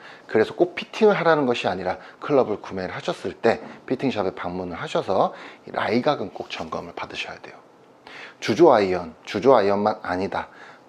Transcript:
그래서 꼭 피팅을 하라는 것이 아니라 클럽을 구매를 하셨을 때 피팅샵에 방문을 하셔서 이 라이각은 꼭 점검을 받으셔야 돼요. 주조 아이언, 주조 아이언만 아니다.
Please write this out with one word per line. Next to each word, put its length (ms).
그래서 260
꼭 200
피팅을 400
하라는 320
것이 220
아니라 300
클럽을 400
구매를 340
하셨을 400
때 260
피팅샵에 480
방문을 420
하셔서 580
이 60
라이각은 600
꼭 180
점검을 440
받으셔야 440
돼요. 180
주조 300
아이언, 420
주조 300
아이언만 480
아니다. 460